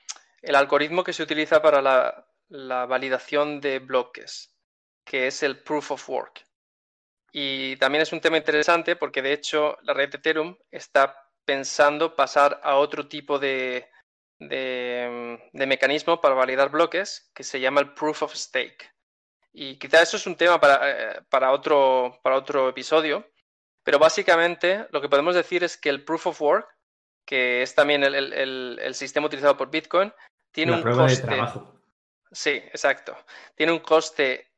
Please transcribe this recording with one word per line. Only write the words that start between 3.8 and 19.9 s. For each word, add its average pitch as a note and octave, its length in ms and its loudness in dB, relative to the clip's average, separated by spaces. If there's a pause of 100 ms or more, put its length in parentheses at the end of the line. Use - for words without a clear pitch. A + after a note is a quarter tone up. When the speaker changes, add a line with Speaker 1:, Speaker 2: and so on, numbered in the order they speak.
Speaker 1:
que C3 220 -4
es C3 160 -6
el C3+ 200 -4
proof D3+ 300 -6
of - 160 -10
work. - 360 -10 (880)
Y C3+ 440 -8
también C#3+ 260 2
es D#3 100 -4
un E3 80 -6
tema D#3+ 160 2
interesante D#3+ 580 0
porque, C#3 280 -6
de C#3 100 -2
hecho, D3+ 500 -2
la C#3+ 120 -4
red C#3 160 0
de C#3+ 80 -12
Ethereum D#3+ 380 -2 (140)
está - 460 0 (280)
pensando D3 680 0
pasar C#3+ 480 2
a C#3+ 140 0
otro D3 320 0
tipo D3 300 -4
de, C3 500 -4 (500)
de, B2 1000 -8 (120)
de C3+ 140 -4
mecanismo D3 540 0
para C3+ 140 4
validar C3 360 2
bloques, E3 640 -2
que D3 80 -16
se C#3 160 -8
llama C3+ 220 2
el C#3+ 140 -2
proof D3+ 280 -4
of D3 120 -6
stake. - 580 -8 (600)
Y C3+ 260 -16
quizá D#3+ 240 4